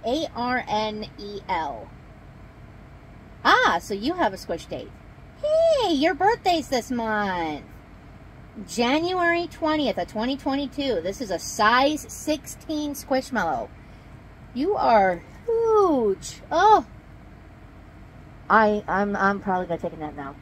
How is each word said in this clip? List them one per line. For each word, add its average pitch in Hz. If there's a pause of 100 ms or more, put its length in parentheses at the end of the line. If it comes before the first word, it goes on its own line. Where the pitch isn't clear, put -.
A 277
R 247
N 214 (140)
E 202
L. 143 (1500)
Ah, 349
so 214
you 233
have 269
a 185
squish -
date. - (540)
Hey, 605
your 302
birthday's 370
this 254
month. 196 (1040)
January 339
twentieth 302
of 175
twenty 247
twenty-two. 269
This 190
is 208
a -
size 254
sixteen 302
squishmallow. 196 (840)
You 330
are 190 (240)
huge. 403 (100)
Oh. 370 (1600)
I, 214
I'm, 202
I'm 196
probably 180
gonna 165
take 165
a 160
nap 151
now. 139